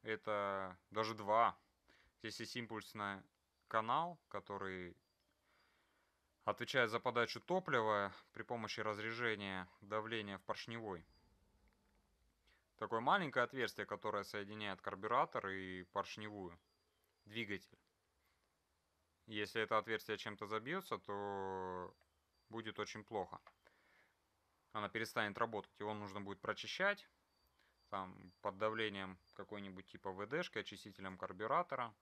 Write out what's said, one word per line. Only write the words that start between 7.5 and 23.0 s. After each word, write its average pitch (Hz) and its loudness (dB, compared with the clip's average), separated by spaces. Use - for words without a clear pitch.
при 110 -8
помощи 113 -4
разрежения 104 0
давления 107 -2
в - -12
поршневой. 107 -6
Такое 113 2
маленькое 143 6
отверстие, 120 0
которое 101 0
соединяет 104 -4
карбюратор 107 2
и 92 -4
поршневую, 101 -4
двигатель. 104 -6
Если 107 0
это 110 4
отверстие 107 0
чем-то 104 -6
забьется, 113 -2
то 95 -4
будет 110 -6
очень 107 -4